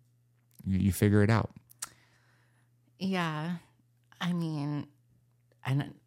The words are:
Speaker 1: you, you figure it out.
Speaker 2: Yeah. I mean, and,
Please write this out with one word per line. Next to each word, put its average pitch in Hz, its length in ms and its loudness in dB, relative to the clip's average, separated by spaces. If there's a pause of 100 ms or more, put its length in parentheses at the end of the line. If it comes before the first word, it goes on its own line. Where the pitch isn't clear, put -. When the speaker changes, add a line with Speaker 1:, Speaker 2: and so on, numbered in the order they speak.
(640)
Speaker 1:
you, 95 140 0
you 98 120 4
figure 104 320 4
it 101 60 4
out. 113 220 2 (1500)
Speaker 2:
Yeah. 170 540 -2 (680)
I 175 140 -2
mean, 147 540 -4 (800)
and, 135 280 -2 (140)